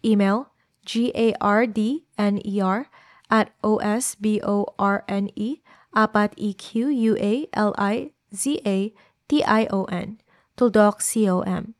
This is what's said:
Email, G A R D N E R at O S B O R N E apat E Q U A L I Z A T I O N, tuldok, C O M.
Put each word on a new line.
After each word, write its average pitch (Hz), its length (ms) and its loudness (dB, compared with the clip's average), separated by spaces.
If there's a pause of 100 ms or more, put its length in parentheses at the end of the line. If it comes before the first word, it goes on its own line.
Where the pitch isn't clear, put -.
Email, 208 480 2 (320)
G 233 320 -2
A 226 240 2
R 208 240 4
D 220 480 -2
N 202 320 0
E 202 160 -2
R 196 240 0 (400)
at 220 240 2 (160)
O 214 160 2
S 208 320 -2
B 214 320 -2
O 202 320 0
R 202 320 0
N 202 240 -4
E 233 320 -6 (320)
apat 214 400 0
E 208 160 -4
Q 247 400 -4
U 226 240 2
A 226 400 -2
L 208 240 0
I 233 320 -2 (160)
Z 269 400 -4
A 196 240 -2 (320)
T 294 160 2
I 220 320 2
O 190 160 -2
N, 180 320 -8 (320)
tuldok, 208 480 4
C 220 240 0
O 185 160 2
M. 185 380 -6